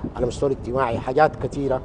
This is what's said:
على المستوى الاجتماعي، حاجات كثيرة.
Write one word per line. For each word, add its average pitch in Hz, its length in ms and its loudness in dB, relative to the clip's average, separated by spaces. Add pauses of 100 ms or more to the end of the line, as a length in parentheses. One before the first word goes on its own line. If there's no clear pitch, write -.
(160)
على 120 60 -2
المستوى 135 300 0
الاجتماعي، 117 460 0
حاجات 143 380 2
كثيرة. 131 480 -2